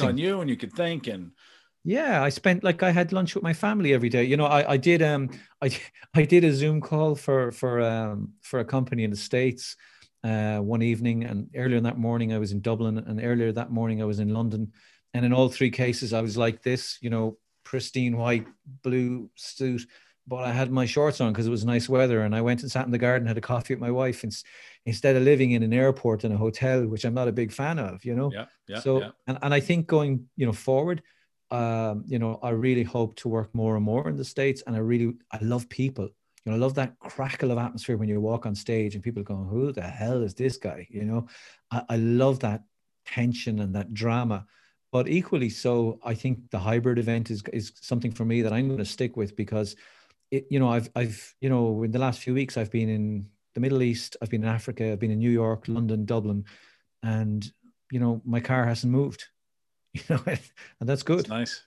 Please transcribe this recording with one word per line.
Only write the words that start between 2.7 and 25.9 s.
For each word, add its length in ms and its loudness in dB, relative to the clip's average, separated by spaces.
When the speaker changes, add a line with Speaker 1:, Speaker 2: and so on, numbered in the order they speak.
Speaker 1:
I 80 6
had 200 4
lunch 220 0
with 80 -2
my 100 0
family 400 2
every 160 4
day. 140 4
You 140 4
know, 100 4
I, 280 4
I 20 6
did, 260 4
um, 280 2
I, 160 0
<laughs> 200 -14
I 100 8
did 200 8
a 100 6
Zoom 260 2
call 360 0
for, 340 2
for, 300 0
um, 600 -2
for 200 -4
a 40 -2
company 380 0
in 80 0
the 60 -4
States, 600 -2
uh, 360 0
one 240 0
evening, 420 0
and 320 -6
earlier 220 0
in 40 2
that 160 -2
morning 340 0
I 60 0
was 140 -2
in 80 -4
Dublin, 380 0
and 260 -6
earlier 280 2
that 200 -6
morning 280 0
I 40 -2
was 160 -2
in 80 0
London. 440 -2
And 120 0
in 60 4
all 160 6
three 220 0
cases, 420 -2
I 80 2
was 160 -2
like 260 0
this, 400 -4
you 80 -4
know, 260 -2
pristine 520 -2
white 300 0
blue 520 0
suit, 480 -4
but 160 -6
I 80 0
had 180 0
my 160 2
shorts 340 2
on 140 2
'cause 140 0
it 20 0
was 140 0
nice 240 2
weather. 340 4
And 140 0
I 60 0
went 200 0
and 80 -8
sat 160 -2
in 60 -2
the 60 2
garden, 280 2
had 120 -2
a 20 -2
coffee 340 -2
with 60 -4
my 100 -2
wife, 320 -2
and 100 -6
s-, 120 -12
instead 300 2
of 80 4
living 260 6
in 140 4
an 80 2
airport 520 2